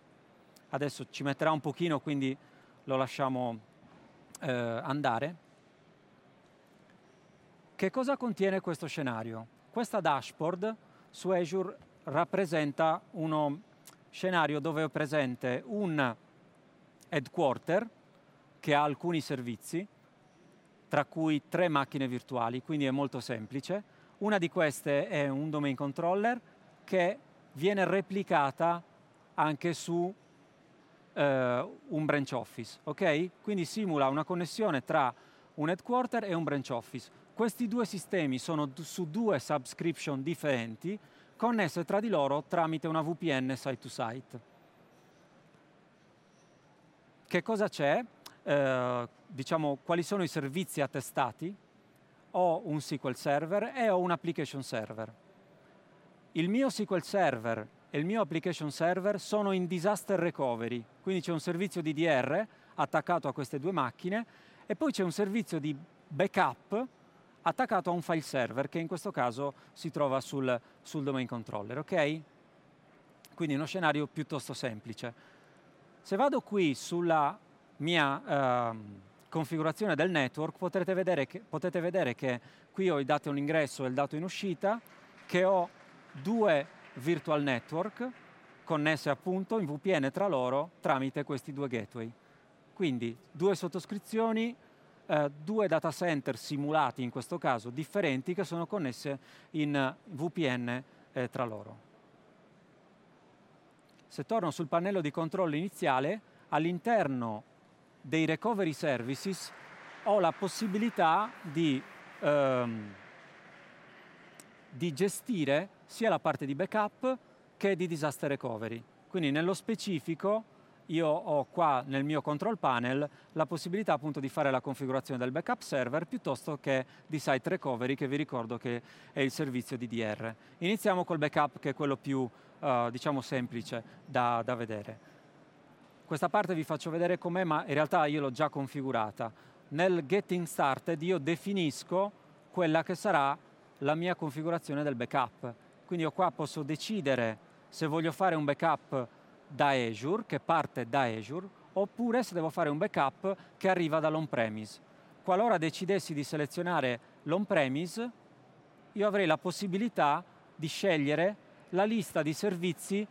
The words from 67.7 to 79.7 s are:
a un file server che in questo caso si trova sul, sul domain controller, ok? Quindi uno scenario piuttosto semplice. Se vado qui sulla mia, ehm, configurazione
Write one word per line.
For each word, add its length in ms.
a 20
un 100
file 180
server 480
che 100
in 80
questo 240
caso 440
si 180
trova 300
sul, 400
sul 220
domain 240
controller, 520
ok? 420
Quindi 220
uno 100
scenario 400
piuttosto 480
semplice. 580
Se 140
vado 260
qui 340
sulla 640
mia, 460
ehm, 760
configurazione 680